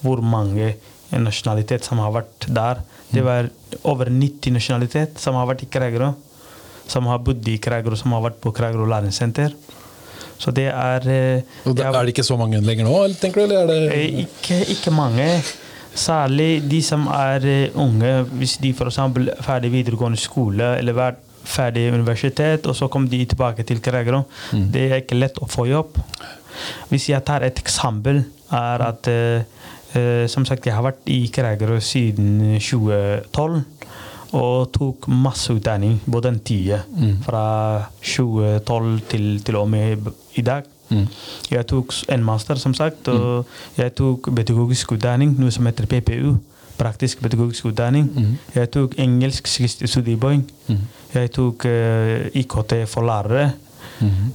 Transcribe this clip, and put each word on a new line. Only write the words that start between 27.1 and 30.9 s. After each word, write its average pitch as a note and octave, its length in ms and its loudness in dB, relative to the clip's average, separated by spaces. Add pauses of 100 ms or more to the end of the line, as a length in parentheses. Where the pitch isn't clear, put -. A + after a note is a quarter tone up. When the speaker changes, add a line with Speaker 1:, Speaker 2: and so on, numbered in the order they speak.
Speaker 1:
tar D3 200 0
et B2+ 180 0
eksempel, B2+ 640 0 (280)
er A#2+ 300 0
at, A#2 260 -2
eh, A#2 340 2 (520)
eh, A#2+ 320 2
som C3 180 0
sagt, B2+ 200 -4
jeg A2+ 100 0
har G#2+ 80 2
vært C3+ 240 -2